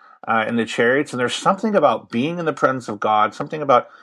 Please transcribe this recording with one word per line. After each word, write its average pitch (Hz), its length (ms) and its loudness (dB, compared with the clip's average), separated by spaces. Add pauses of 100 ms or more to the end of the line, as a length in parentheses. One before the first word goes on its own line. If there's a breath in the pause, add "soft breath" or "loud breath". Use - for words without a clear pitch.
(280 soft breath)
uh, 110 200 0
in 117 80 -4
the 113 100 0
chariots. 127 480 0
And 123 60 -4
there's 123 160 -2
something 196 400 0
about 135 340 2
being 156 300 -4
in 165 60 -4
the 147 80 -2
presence 131 340 -2
of 104 120 -8
God, 107 340 2
something 151 280 -8
about 135 260 4 (160 loud breath)